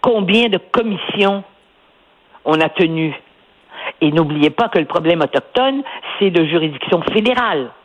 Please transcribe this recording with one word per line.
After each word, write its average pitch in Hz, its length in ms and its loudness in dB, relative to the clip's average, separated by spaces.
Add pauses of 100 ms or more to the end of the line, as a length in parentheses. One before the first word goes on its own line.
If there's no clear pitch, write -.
Combien 220 480 2
de 190 80 0
commissions 196 840 -2 (1000)
on 156 160 0
a 160 80 2
tenues ? 160 460 -2 (880)
Et 151 100 2
n'oubliez 151 380 2
pas 226 180 0
que 220 120 0
le 156 60 0
problème 165 360 0
autochtone, 254 600 0 (380)
c'est 202 100 4
de 170 160 2
juridiction 160 560 -2 (120)
fédérale 220 560 0 (160)